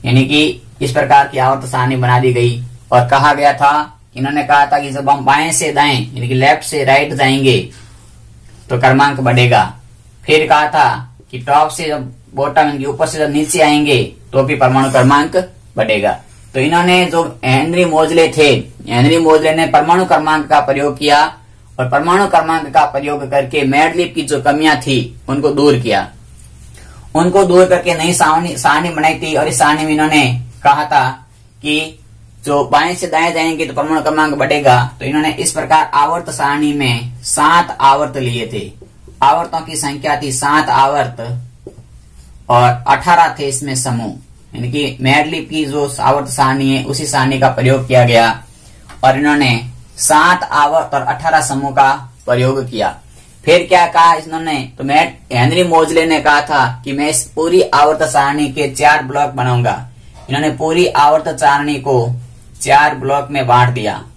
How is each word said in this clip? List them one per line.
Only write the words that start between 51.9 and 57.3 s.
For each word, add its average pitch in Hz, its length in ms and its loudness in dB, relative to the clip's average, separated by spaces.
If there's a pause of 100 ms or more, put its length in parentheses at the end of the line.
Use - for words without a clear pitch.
प्रयोग 127 440 -2
किया। 101 260 -4 (480)
फिर - 220 4
क्या 175 200 4
कहा 165 280 4
इन्होंने, 156 640 -6
तो 135 60 -10
मैं, 147 340 0 (140)
हेनरी 156 320 2
मोजले 160 420 2
ने 156 140 0
कहा 147 200 2
था 139 440 -2
कि 139 80 -8
मैं 143 160 -2
इस 156 180 -2
पूरी 170 360 0